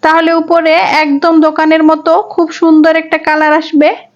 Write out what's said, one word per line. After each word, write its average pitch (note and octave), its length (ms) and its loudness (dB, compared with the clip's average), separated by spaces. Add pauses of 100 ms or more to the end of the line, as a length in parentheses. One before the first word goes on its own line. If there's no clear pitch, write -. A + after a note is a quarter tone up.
তাহলে D#4+ 280 0 (120)
উপরে E4 320 0 (280)
একদম D4+ 320 0 (120)
দোকানের D#4 440 0
মতো D#4+ 220 0 (200)
খুব E4+ 140 -2 (140)
সুন্দর D#4+ 320 4 (100)
একটা D#4+ 240 -6
কালার D#4 340 0
আসবে। D#4 300 0 (260)